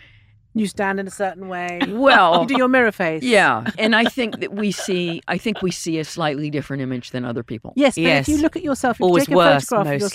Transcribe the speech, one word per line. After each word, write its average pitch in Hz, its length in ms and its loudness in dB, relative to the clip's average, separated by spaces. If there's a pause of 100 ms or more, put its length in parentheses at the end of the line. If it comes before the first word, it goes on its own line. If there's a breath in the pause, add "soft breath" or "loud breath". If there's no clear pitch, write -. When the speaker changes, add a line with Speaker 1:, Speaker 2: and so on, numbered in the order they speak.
(540 soft breath)
Speaker 1:
You 214 120 0
stand 196 320 -4
in 196 80 -6
a 180 40 -12
certain 190 380 -6
way. 175 300 -6 (100)
Speaker 2:
Well, 208 520 6
Speaker 1:
<laughs> - 20 2
You 165 60 -2
do 269 80 0
your 254 120 2
mirror 247 220 4
face. 160 320 -2
Speaker 2:
yeah. 160 420 4 (140)
And 220 160 2
I 226 120 4
think 226 340 -4
that - 140 -6
we 202 180 -2
see, 175 560 -4
I 180 100 -2
think - 240 -4
we 185 80 0
see 160 300 -4
a 156 40 -4
slightly 151 460 -4
different 139 320 -6
image 127 300 -8
than 123 120 -6
other 123 200 -6
people. - 320 -12
Speaker 1:
Yes, 262 180 4
but 165 80 -6
Speaker 3:
Yes. 151 260 2
Speaker 1:
if 302 60 0
you 294 80 0
look 320 140 0
at 330 80 -10
yourself, 262 320 -2
if - 40 -12
you 185 60 2
Speaker 3:
Always 180 200 4
Speaker 1:
take - 80 -2
a - 20 2
Speaker 3:
worse, 151 300 4
Speaker 1:
photograph 202 200 0
of 143 140 -2
Speaker 3:
mostly. 202 40 -2 (100)